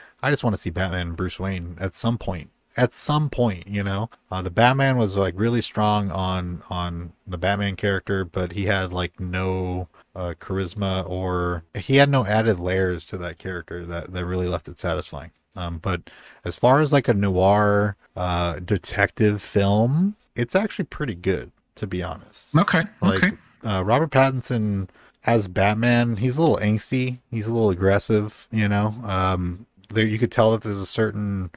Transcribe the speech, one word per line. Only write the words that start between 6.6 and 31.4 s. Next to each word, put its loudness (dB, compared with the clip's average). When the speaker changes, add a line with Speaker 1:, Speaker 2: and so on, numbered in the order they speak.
Speaker 1:
on -6
the -6
Batman 0
character, -2
but -6
he -4
had, 0
like, -6
no, -4
uh, -6
charisma, -4
or -2
he 2
had 8
no 2
added 2
layers 0
to -10
that -8
character -10
that, -10
that -4
really -2
left -4
it -14
satisfying. -6
Um, -6
but -4
as -6
far 6
as, 2
like, 4
a 6
noir, 4
uh, -2
detective 0
film, 2
it's -2
actually 0
pretty -6
good, -4
to -8
be -4
honest. -8
Speaker 2:
Okay, 2
Speaker 1:
Like, 2
Speaker 2:
okay. 2
Speaker 1:
uh, 0
Robert 2
Pattinson 0
as 2
Batman, 2
he's 0
a 2
little 4
angsty, 0
he's -4
a -2
little 4
aggressive, 0
you 2
know. 0
Um, -2
there, 2
you 0
could 0
tell 4
that 0
there's -4
a -6
certain -2